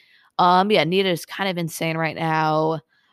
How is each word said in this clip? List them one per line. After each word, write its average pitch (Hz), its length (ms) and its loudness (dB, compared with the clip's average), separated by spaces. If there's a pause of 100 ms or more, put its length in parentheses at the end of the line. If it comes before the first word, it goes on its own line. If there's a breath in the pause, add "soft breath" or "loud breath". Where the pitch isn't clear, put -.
(360 soft breath)
Um, 180 320 4
yeah, 180 140 4
Nita 190 260 2
is 170 160 -4
kind 196 240 -6
of 175 80 -4
insane 165 400 -4
right 156 200 -4
now. 156 640 0 (320)